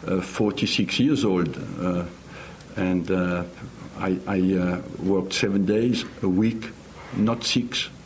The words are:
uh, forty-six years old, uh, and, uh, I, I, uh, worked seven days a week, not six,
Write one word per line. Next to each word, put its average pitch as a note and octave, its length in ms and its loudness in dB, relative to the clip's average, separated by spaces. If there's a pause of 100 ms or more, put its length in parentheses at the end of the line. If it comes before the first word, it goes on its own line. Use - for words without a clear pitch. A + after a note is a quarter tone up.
uh, F#2 140 2
forty-six G#2 800 0
years C#3 240 4
old, F2 340 2 (220)
uh, F2 240 0 (720)
and, F#2 340 2
uh, F2+ 320 2 (560)
I, F#2 200 0 (100)
I, F#2+ 280 4
uh, F2+ 260 0 (200)
worked F#2+ 300 2
seven G2+ 340 2
days A2 380 2 (180)
a G2 60 2
week, A2 400 2 (480)
not A2+ 260 2
six, - 460 -2 (180)